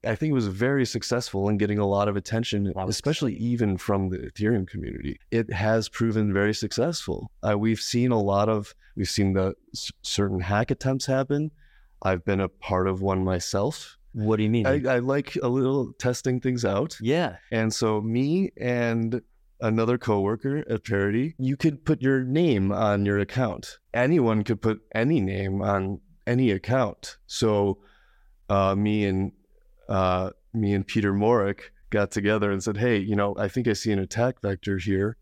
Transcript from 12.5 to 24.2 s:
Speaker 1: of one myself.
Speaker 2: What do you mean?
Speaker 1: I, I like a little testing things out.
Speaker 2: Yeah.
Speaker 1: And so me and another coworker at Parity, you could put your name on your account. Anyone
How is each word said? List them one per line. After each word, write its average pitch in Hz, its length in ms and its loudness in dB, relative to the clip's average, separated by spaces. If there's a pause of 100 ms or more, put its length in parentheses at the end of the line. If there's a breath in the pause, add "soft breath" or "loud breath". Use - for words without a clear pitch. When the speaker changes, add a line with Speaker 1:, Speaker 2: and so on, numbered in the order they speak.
Speaker 1:
of 95 140 -2
one 95 240 0
myself. 95 720 -2 (160)
Speaker 2:
What 110 240 2
do 107 60 2
you 107 80 2
mean? 113 160 2
Speaker 1:
I, 139 160 2 (140)
I - 20 2
like 135 440 -2
a 123 60 0
little 131 460 0
testing 127 460 -2
things 123 240 -2
out. 104 360 -2
Speaker 2:
Yeah. 127 360 0 (160)
Speaker 1:
And 110 200 0
so 107 300 0
me 139 560 0
and 117 640 -2 (400)
another 113 340 2
coworker 110 640 0 (100)
at 110 160 -4
Parity, 104 540 0
you 131 180 0
could 147 300 0
put 156 160 0
your 135 220 4
name 127 480 2
on 101 340 2
your 101 140 2
account. 110 580 -4 (160)
Anyone 120 500 4